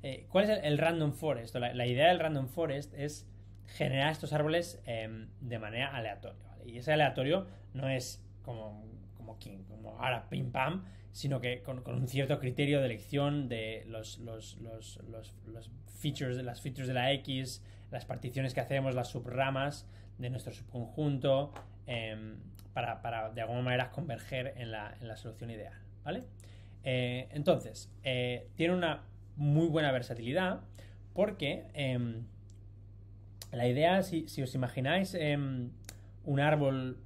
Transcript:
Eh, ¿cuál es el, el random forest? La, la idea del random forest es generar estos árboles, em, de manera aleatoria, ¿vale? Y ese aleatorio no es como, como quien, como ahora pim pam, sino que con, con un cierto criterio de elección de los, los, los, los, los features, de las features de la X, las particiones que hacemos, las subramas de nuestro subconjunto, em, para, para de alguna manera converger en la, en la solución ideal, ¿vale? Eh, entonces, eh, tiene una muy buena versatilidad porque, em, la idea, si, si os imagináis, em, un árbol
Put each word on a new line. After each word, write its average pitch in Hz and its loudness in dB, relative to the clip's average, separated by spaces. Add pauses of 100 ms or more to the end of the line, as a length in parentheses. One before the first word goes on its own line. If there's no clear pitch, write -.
Eh, 135 -6
¿cuál 196 8
es 208 6
el, 147 -4
el 147 6
random 165 6
forest? 127 0
La, 123 2
la 123 2
idea 131 10
del 180 8
random 147 2
forest 147 -2
es 147 -4 (400)
generar 139 2
estos 151 -4
árboles, 160 2
em, 110 -4 (120)
de 120 -4
manera 117 -2
aleatoria, 107 -6
¿vale? - -14
Y 117 -10
ese 127 2
aleatorio 147 6 (280)
no 135 0
es 131 -2 (200)
como, 107 -10 (320)
como 110 -12
quien, 98 -12
como 107 -12
ahora 120 0
pim 131 -2
pam, 147 2 (260)
sino 139 0
que 123 0
con, 127 -6
con 123 -4
un 127 2
cierto 135 2
criterio 139 4
de 135 4
elección 139 2
de 110 -4
los, 110 -8
los, 113 -10
los, 110 -10
los, 113 -12 (120)
los 113 -12 (280)
features, 135 0
de 127 -2
las 117 -6
features 135 -6
de 127 0
la 123 6
X, 131 -2 (260)
las 123 -6
particiones 127 -2
que 135 2
hacemos, 135 2
las 127 0
subramas 135 0 (300)
de 123 -4
nuestro 127 -6
subconjunto, 139 2 (340)
em, 110 -4 (360)
para, 117 -2
para 113 -2
de 117 -6
alguna 120 0
manera 127 2
converger 131 -4
en 120 -6
la, 107 -6
en 120 -10
la 107 -8
solución 117 -10
ideal, 104 -10 (300)
¿vale? 202 -4 (600)
Eh, 127 0
entonces, 143 0 (140)
eh, 123 0
tiene 170 4
una 170 2 (340)
muy 147 6
buena 151 6
versatilidad 127 0 (540)
porque, 185 2
em, 123 0 (1300)
la 120 2
idea, 165 6
si, 170 0
si - -4
os 123 -4
imagináis, 143 2
em, 139 2 (540)
un 139 4
árbol 135 4